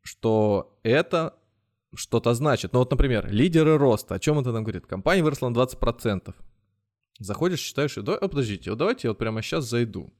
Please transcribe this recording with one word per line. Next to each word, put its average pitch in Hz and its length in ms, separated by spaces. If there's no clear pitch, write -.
что 107 840
это 160 500
что-то 117 400
значит. 123 380
Ну 127 60
вот, 123 140
например, 123 380
лидеры 156 480
роста. 123 360
О 95 60
чём 151 180
это 127 140
нам 113 100
говорит? 104 240
Компания 175 380
выросла 143 240
на 120 60
двадцать 123 260
процентов. 104 560
Заходишь, 110 400
считаешь, - 400
и 107 40
да-, 139 140
а, 196 120
подождите, 113 420
вот 110 80
давайте 190 300
я - 20
вот 107 80
прямо 110 240
щас 156 260
зайду. 110 520